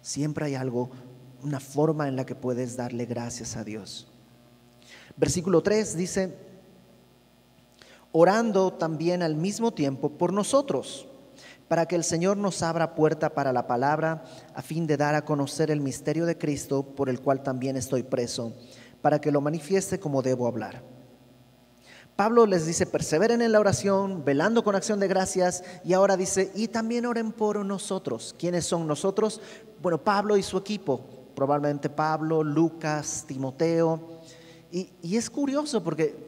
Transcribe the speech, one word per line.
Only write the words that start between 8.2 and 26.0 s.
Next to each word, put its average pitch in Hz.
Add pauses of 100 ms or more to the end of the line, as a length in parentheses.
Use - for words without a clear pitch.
también 165
al 156
mismo 208
tiempo 139
por 175
nosotros, 202 (600)
para 165
que 175
el 165
Señor 180
nos 202
abra 165
puerta 156
para 135
la 123
palabra, 156 (300)
a 143
fin 160
de 147
dar 147
a 151
conocer 151
el 151
misterio 147
de 165
Cristo, 143
por 135
el 120
cual 135
también 131
estoy 127
preso, 120 (480)
para 147
que 151
lo 143
manifieste 170
como 135
debo 123
hablar". 110 (1300)
Pablo 226
les 180
dice: 170
"Perseveren 202
en 226
la 214
oración, 190
velando 180
con 165
acción 202
de 196
gracias", 185 (220)
y 165
ahora 190